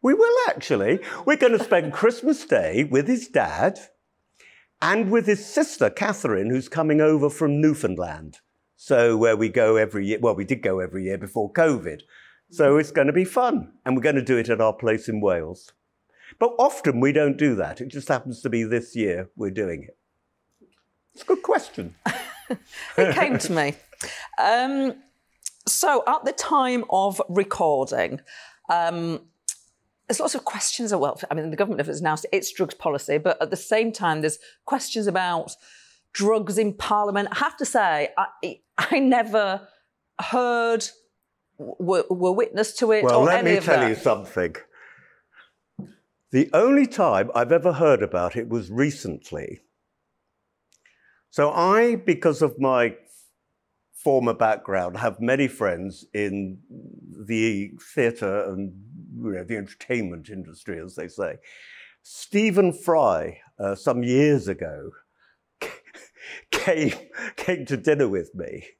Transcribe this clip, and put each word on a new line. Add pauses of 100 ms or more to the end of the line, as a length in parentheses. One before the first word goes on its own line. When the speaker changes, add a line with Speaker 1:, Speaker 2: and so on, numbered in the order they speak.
Speaker 1:
We
will, (120)
actually. (260)
We're
gonna
spend
<laughs>
Christmas
Day
with
his
dad (1000)
and
with
his
sister,
Catherine,
who's
coming
over
from
Newfoundland. (380)
So
where
we
go
every
year,
well,
we
did
go
every
year
before
covid. (500)
So
it's
gonna
be
fun, (140)
and
we're
gonna
do
it
at
our
place
in
Wales. (680)
But
often
we
don't
do
that.
It
just
happens
to
be
this
year
we're
doing
it. (1160)
It's
a
good
question.
<laughs> (400)
Speaker 2:
It
came
to
me. (680)
Um, (720)
so
at
the
time
of
recording, (480)
um, (840)
there's
lots
of
questions.
Well, (100)
I
mean,
the
government
has
announced
its
drugs
policy,
but
at
the
same
time,
there's (260)
questions
about (600)
drugs
in
Parliament.
I
have
to
say,
I, (180)
I
never (520)
heard, (720)
were,
were
witness
to
it
Speaker 1:
Well,
Speaker 2:
or
Speaker 1:
let
Speaker 2:
any
Speaker 1:
me
Speaker 2:
of
Speaker 1:
tell
Speaker 2:
that.
Speaker 1:
you
something. (1800)
The
only
time
I've
ever
heard
about
it
was
recently. (1700)
So
I,
because
of
my (1000)
former
background,
have
many
friends
in (680)
the (220)
theatre
and, (500)
you
know,
the
entertainment
industry,
as
they
say. (640)
Stephen
Fry, (200)
uh,
some
years
ago, (680)
<laughs>
came, (420)
came
to
dinner
with
me. (140)